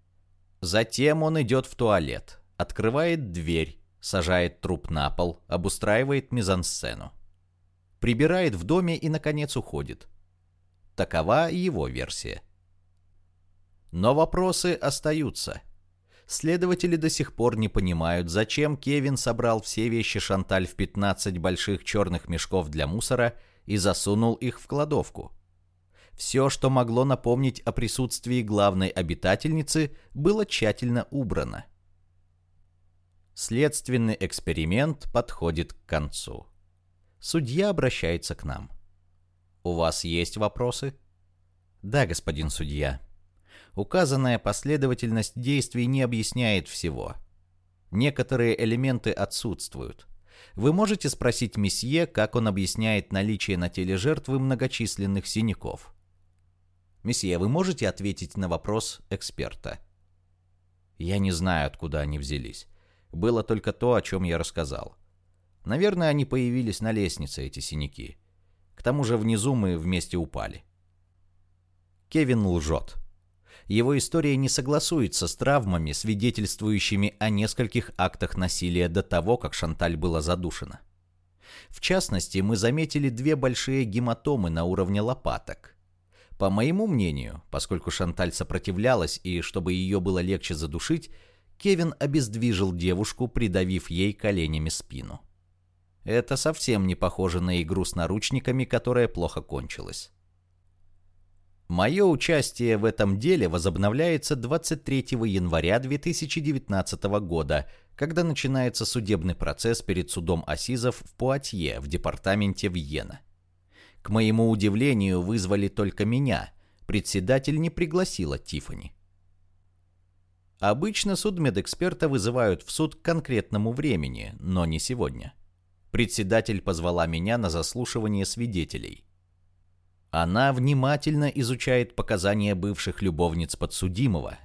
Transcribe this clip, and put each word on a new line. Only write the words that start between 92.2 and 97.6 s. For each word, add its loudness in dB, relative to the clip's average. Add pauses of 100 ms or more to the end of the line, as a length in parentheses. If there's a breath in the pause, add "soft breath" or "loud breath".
девушку, 0
придавив 0
ей 0
коленями 0
спину. -10 (840)
Это 0
совсем 0
не 0
похоже 0
на 2